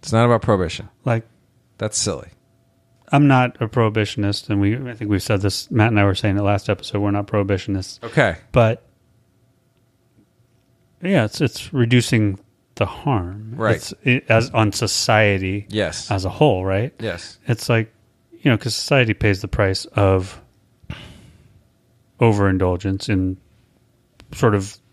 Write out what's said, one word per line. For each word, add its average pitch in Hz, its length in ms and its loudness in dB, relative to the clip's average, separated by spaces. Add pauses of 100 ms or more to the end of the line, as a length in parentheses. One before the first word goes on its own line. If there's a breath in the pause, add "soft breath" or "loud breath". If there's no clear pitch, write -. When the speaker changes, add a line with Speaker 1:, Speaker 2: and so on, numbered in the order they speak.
Speaker 1:
It's - 100 -8
not 113 140 4
about 120 160 2
prohibition. 95 480 -2 (160)
Speaker 2:
Like, 117 200 -2 (520)
Speaker 1:
That's 107 200 -6
silly. 78 320 -6 (800)
Speaker 2:
I'm 143 180 4
not 127 340 2
a 117 80 -2
prohibitionist, 107 800 -2
and 101 100 0
we, 101 160 2
I 127 200 -10
think 107 160 -8
we've 98 120 0
said 104 180 0
this, - 300 -2
Matt 110 180 4
and 104 100 4
I 101 40 6
were 98 120 4
saying 98 220 0
it 104 40 0
last 101 280 0
episode, 101 300 -4
we're 101 120 0
not 101 160 -2
prohibitionists. 98 760 -4
Speaker 1:
Okay. 113 320 0 (160)
Speaker 2:
But, 117 320 2 (2250)
yeah, 175 240 2
it's, - 140 -6
it's - 340 -2
reducing 117 680 2 (360)
the 107 100 -2
harm. 107 720 -6
Speaker 1:
Right. 107 200 0
Speaker 2:
It's, - 180 -12 (100)
it, 127 260 0
as, 113 200 2
on 107 220 2
society 101 1000 0
Speaker 1:
Yes. 101 420 -4
Speaker 2:
as 95 140 -2
a 92 40 -4
whole, 95 360 2
right? 101 340 -2
Speaker 1:
Yes. 95 380 -10 (100)
Speaker 2:
It's - 220 -4
like, 113 240 0 (480)
you 156 100 2
know, 110 60 2
'cause - 180 -6
society 123 380 2
pays 101 280 0
the 98 60 -10
price 95 380 -2
of 95 560 0 (1800 loud breath)
overindulgence 98 880 0
in 95 280 0 (960)
sort 110 220 2
of 98 220 -4 (160)